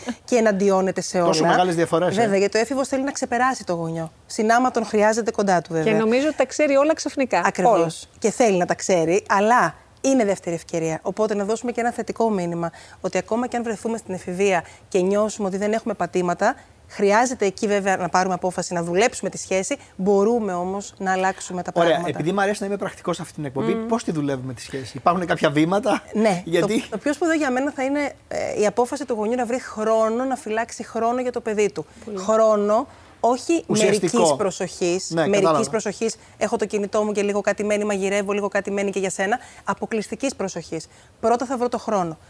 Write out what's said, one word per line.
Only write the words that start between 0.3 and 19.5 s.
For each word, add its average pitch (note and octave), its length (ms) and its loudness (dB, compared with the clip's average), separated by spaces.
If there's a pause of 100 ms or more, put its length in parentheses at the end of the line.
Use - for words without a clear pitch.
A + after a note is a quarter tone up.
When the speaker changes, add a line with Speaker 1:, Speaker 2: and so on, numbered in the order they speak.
Speaker 2:
εναντιώνεται F#3+ 640 2
σε - 180 -6
όλα; F3 80 4
Speaker 1:
Τόσο D#3+ 180 4
μεγάλες F3+ 300 4
διαφορές, E3+ 420 2
ε. G#3+ 40 2
Speaker 2:
Βέβαια, G3+ 180 2
γιατί G3+ 180 2
ο G#3+ 40 4
έφηβος B3+ 280 -2
θέλει C4 160 -2
να C#4 80 -4
ξεπεράσει B3 520 -2
το - 100 -4
γονιό. E3 380 -6 (140)
Συνάμα A#3 440 2
τον A#3+ 140 -2
χρειάζεται G#3+ 460 2
κοντά G3 320 2
του, - 100 -12
βέβαια. D#3+ 200 2
Speaker 3:
Και D#3+ 60 2
νομίζω A#3 280 2
ότι D4+ 100 0
τα C4 100 2
ξέρει C#4+ 300 2
όλα D4 180 4
ξαφνικά. C4+ 500 -2
Speaker 2:
Ακριβώς. G3+ 340 4
Speaker 3:
Όλα. E3 120 2 (280)
Speaker 2:
Και G#3+ 120 0
θέλει G#3 260 4
να F3 100 2
τα F3 80 0
ξέρει, E3+ 540 2
αλλά A3 460 4 (260)
είναι C4 240 2
δεύτερη F#3 300 -2
ευκαιρία. D#3+ 480 -4
Οπότε G#3+ 320 -2
να G3+ 100 -2
δώσουμε A3+ 280 -4
και A3 80 -4
ένα A#3 120 0
θετικό A3+ 380 -2
μήνυμα, E3+ 400 -2 (300)
ότι F#3 180 -4
ακόμα A3+ 280 -2
και A#3+ 100 -6
αν A#3+ 60 -4
βρεθούμε A3+ 360 -6
στην F#3+ 160 -10
εφηβεία F3+ 500 0 (240)
και F#3+ 120 0
νιώσουμε G3+ 480 0
ότι F#3+ 80 -4
δεν G#3 160 -2
έχουμε A3 220 -4
πατήματα, F3+ 600 0 (340)
χρειάζεται G#3+ 580 2
εκεί G3 200 -2
βέβαια G3+ 300 0
να F3 120 -4
πάρουμε F#3 260 2
απόφαση, F3+ 380 -4
να F3 100 0
δουλέψουμε F#3+ 480 0
τη - 80 -10
σχέση, F#3+ 380 -2 (200)